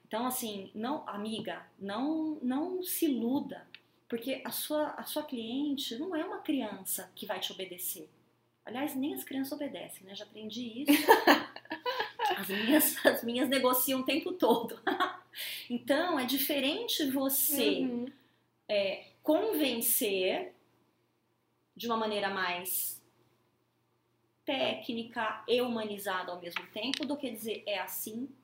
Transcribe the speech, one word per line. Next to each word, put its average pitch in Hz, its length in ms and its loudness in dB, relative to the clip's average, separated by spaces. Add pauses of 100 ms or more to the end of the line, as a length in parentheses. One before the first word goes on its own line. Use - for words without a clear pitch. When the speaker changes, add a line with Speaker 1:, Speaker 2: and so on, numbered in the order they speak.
Speaker 1:
Então, 226 200 -2
assim, 214 480 -4
não, 240 340 -4
amiga, 202 560 -6 (140)
não, 302 640 -2
não 330 400 0
se - 240 -2
iluda, 247 600 0 (420)
porque 262 360 -4
a 233 60 -8
sua, 302 400 -2
a - 140 -8
sua - 180 -4
cliente 262 760 -2
não 349 200 -4
é 311 80 0
uma 427 140 -6
criança 208 760 -4
que - 120 -12
vai 190 120 -2
te 190 140 -4
obedecer. 180 560 -8 (560)
Aliás, 254 300 -4
nem 285 200 -2
as 370 100 -8
crianças 269 280 -4
obedecem, 214 520 -8
né? 196 100 -16
Já 202 100 -12
aprendi 220 580 -8
isso. 294 100 6
Speaker 2:
<laughs> - 580 8 (880)
Speaker 1:
As 196 100 -4
minhas, 220 580 4
as 247 180 6
minhas 247 240 0
negociam 254 520 4
o 254 40 -2
tempo 320 280 0
todo. - 540 4
<laughs> - 340 0 (480)
Então, 285 500 2
é 247 60 0
diferente 285 840 0
você, 269 720 2
Speaker 2:
Uhum. 247 260 0 (640)
Speaker 1:
é, 202 380 0 (160)
convencer 262 1300 2 (1200)
de 233 100 -6
uma 233 100 2
maneira 208 340 0
mais 185 720 -2 (1400)
técnica 233 1040 -2
e 247 140 4
humanizada 202 720 -2
ao 180 80 -8
mesmo 175 280 -8
tempo 269 380 -2
do 277 100 -2
que 269 140 -6
dizer, 220 360 -6
"É 202 120 -2
assim, 220 500 -6 (160)